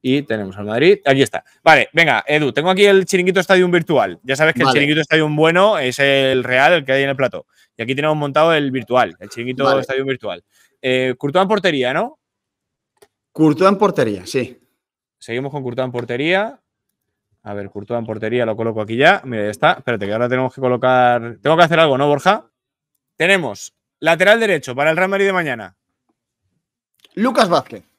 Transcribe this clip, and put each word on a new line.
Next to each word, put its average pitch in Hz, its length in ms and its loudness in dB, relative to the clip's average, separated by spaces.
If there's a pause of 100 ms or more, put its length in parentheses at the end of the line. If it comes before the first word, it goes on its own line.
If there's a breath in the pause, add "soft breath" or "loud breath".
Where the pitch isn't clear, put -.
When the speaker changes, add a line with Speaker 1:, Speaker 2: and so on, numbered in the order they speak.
Speaker 1:
Y 135 220 0
tenemos 101 340 -6
al 104 100 -10
Madrid. 143 380 2
Aquí 135 180 2
está. - 220 -4 (180)
Vale, 143 300 4
venga, 147 340 2
Edu, 147 260 0
tengo 160 180 -2
aquí 190 140 2
el 196 220 4
Chiringuito 185 340 0
Stadium 180 300 2
virtual. 135 520 0
Ya 131 140 -4
sabes 160 180 2
que - 80 -2
Speaker 2:
Vale. 131 80 2
Speaker 1:
el 127 40 2
Chiringuito 147 260 2
Stadium 156 340 0
bueno 170 440 2
es 127 200 -4
el 135 460 2
real, 131 300 4
el 156 100 -2
que 131 80 -2
hay 135 120 2
en 139 60 -2
el 135 60 -4
plató. 131 300 -4 (300)
Y 113 60 -8
aquí 123 120 -4
tenemos 156 220 0
montado 151 360 2
el 147 180 0
virtual, 120 480 0
el 101 120 -18
Chiringuito 127 340 -6
Speaker 2:
Vale. 139 160 2
Speaker 1:
Stadium 135 260 -4
virtual. 110 380 -8 (380)
Eh, 127 340 -2
Courtois 147 260 -2
en 196 60 0
portería, 165 460 -2
¿no? 233 240 -6 (1120)
Speaker 2:
Courtois 156 400 4
en 196 60 -2
portería, 113 480 -2
sí. - 340 -6 (580)
Speaker 1:
Seguimos 131 320 -8
con 143 120 -10
Courtois 127 240 -6
en 123 60 -8
portería. 151 680 -4 (840)
A 104 120 -14
ver, 101 160 -12
Courtois 107 280 -8
en 113 80 -8
portería, 113 380 -4
lo 110 120 -4
coloco 110 260 -6
aquí 110 140 -8
ya. 160 280 2
Mira, 113 200 -6
ya 104 60 -4
está. 147 220 0
Espérate, 113 340 -6
que 101 60 -6
ahora 117 160 -2
tenemos 127 260 -2
que 135 60 -14
colocar, 123 840 0
tengo 156 140 2
que 170 60 6
hacer 165 180 2
algo, 151 160 4
¿no, 139 100 0
Borja? 147 400 0 (680)
Tenemos 160 560 -2 (280)
lateral 175 380 4
derecho 170 360 -2
para 147 160 0
el 160 80 0
Real 185 100 0
Madrid 196 180 0
de 196 60 0
mañana. 127 440 -6 (1400)
Speaker 2:
Lucas 226 340 0
Vázquez. 131 360 -2 (140)